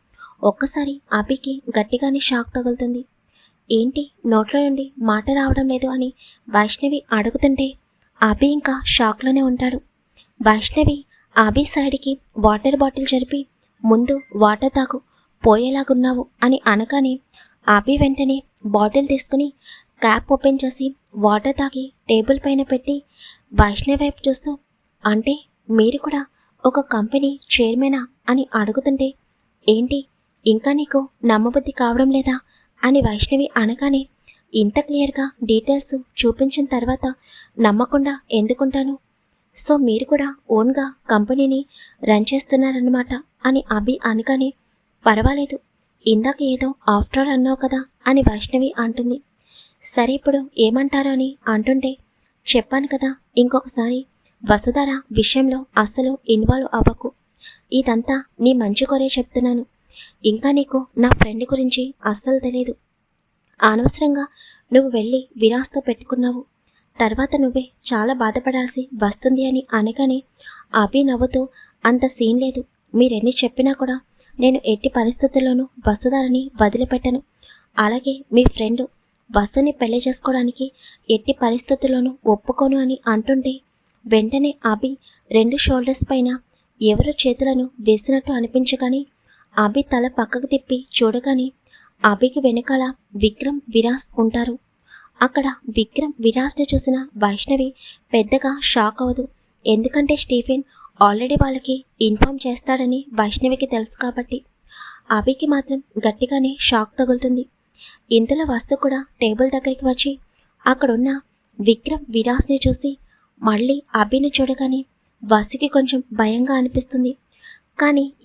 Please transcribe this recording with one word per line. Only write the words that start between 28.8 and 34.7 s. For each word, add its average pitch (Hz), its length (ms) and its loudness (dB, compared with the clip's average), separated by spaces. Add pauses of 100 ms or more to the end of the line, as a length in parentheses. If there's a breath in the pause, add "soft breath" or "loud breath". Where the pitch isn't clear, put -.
"ఏంటి 254 360 0 (400)
ఇంకా 220 280 2
నీకు 285 340 -2 (180)
నమ్మబుద్ధి 240 460 0
కావడం 254 400 2
లేదా?" 262 280 0 (440)
అని 269 180 4
వైష్ణవి 269 560 0
అనగానే, 269 500 0 (460 soft breath)
"ఇంత 208 260 2